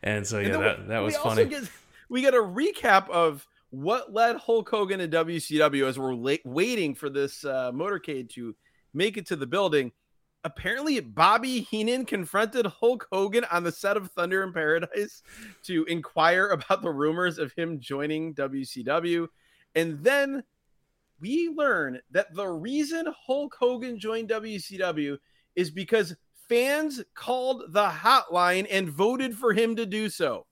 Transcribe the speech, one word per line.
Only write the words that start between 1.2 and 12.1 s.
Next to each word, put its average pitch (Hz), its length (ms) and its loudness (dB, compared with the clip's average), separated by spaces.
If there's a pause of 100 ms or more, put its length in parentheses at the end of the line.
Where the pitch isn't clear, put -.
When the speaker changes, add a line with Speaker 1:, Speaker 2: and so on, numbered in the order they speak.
Speaker 1:
funny. - 120 6
Speaker 2:
get, 285 140 -6 (440)
we 247 140 -4
get 262 140 6
a - 20 6
recap 208 720 2
of 160 380 0 (240)
what 190 420 -4
led 233 220 2
Hulk 226 340 0
Hogan 196 300 0
to 175 80 -4
W 165 320 0
C 151 180 -2
W 143 300 4
as 127 100 -2
we're 131 160 -2
la-, 127 220 0 (100)
waiting 170 480 0
for 147 160 -8
this, 139 340 -4
uh, 131 280 -4
motorcade 147 640 -6
to 117 200 -10 (380)
make 196 240 -2
it 196 80 -10
to 185 100 -4
the 139 120 -6
building. 147 440 0 (520)
Apparently, 262 580 -2
Bobby 208 600 4
Heenan 226 440 -2
confronted 214 600 0